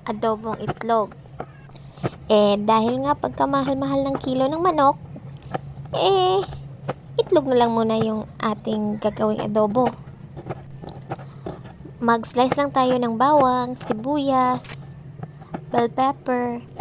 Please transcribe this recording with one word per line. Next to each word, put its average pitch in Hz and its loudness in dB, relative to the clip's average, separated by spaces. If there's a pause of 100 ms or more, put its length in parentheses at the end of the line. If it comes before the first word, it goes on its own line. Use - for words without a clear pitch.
adobong 220 -2
itlog. 226 -2 (1120)
Eh, 208 6
dahil 220 2
nga 294 2
pagkamahal-mahal 277 0
ng 269 0
kilo 262 0
ng 311 -2
manok, 311 4 (960)
eh, 370 4 (720)
itlog 302 4
na 254 4
lang 233 4
muna 220 2
yung 220 0 (160)
ating 214 -2
gagawing 214 0
adobo. 214 2 (2000)
Mag-slice 233 2
lang 285 0
tayo 254 4
ng 233 0
bawang, 254 4
sibuyas, 254 -2 (800)
bell 233 2
pepper 247 -2 (160)